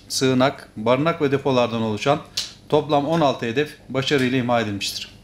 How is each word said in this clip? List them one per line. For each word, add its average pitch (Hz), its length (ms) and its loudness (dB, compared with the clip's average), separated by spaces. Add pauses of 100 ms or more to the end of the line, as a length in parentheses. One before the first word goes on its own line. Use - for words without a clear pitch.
sığınak, 131 680 0
barınak 135 440 0
ve 143 100 2
depolardan 123 500 0
oluşan 113 400 0 (480)
toplam 143 380 2
on 165 140 2
altı 131 240 2
hedef 131 240 -2 (200)
başarıyla 127 480 0
imha 120 240 2
edilmiştir. 104 500 -6 (120)